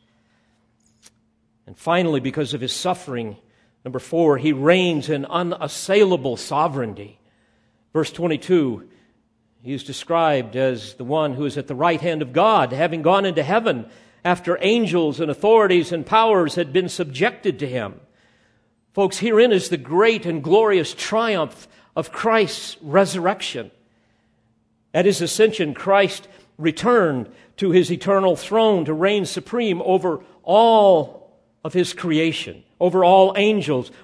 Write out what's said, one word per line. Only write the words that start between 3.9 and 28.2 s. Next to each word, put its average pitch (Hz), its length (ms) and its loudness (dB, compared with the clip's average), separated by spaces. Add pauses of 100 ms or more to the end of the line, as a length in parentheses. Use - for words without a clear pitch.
four, 160 380 2
he 147 160 0
reigns 156 560 2
in 139 160 -4
unassailable 175 1120 0
sovereignty. 127 840 -6 (720)
Verse 156 180 -2
twenty-two, 156 800 -2 (720)
he 123 120 -10
is 131 100 -10
described 143 720 -2
as 127 380 -4
the 131 100 -14
one 147 300 -2
who 143 120 -6
is 135 120 -6
at 135 100 -10
the 139 80 -8
right 165 240 0
hand 160 220 -4
of 123 120 -10
God, 170 380 2
having 160 300 -2
gone 190 240 2
into 160 180 -2
heaven 175 460 -2 (340)
after 175 380 -2
angels 175 580 0
and 160 100 -4
authorities 190 640 2
and 165 140 -6
powers 214 500 2
had 165 180 -4
been 180 160 0
subjected 170 720 -4
to 143 80 -6
him. 117 320 -8 (920)
Folks, 190 240 0
herein 226 340 4
is 190 180 0
the 175 80 -4
great 180 480 0
and 160 180 -6
glorious 196 500 2
triumph 208 760 -4 (280)
of 156 160 -6
Christ's - 720 -2
resurrection. 170 880 -2 (1200)
At 131 120 2
his 190 160 2
ascension, 185 520 0
Christ 196 540 0 (300)
returned 160 720 0 (280)
to 190 140 0
his 180 200 4
eternal 190 440 0